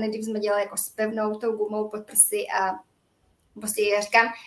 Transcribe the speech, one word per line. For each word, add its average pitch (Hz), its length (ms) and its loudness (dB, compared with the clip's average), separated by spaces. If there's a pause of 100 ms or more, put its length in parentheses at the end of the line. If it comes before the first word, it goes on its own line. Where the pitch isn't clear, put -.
nejdřív 220 240 -4
jsme 220 160 -4
dělali 202 220 0
jako 196 140 -8
s - 120 0
pevnou 214 500 -2
tou 226 180 -2
gumou 214 320 -2
pod 214 180 -10
prsy - 400 4 (140)
a 190 120 0 (880)
prostě 214 220 -2
já 208 180 4
říkám, 226 320 4 (140)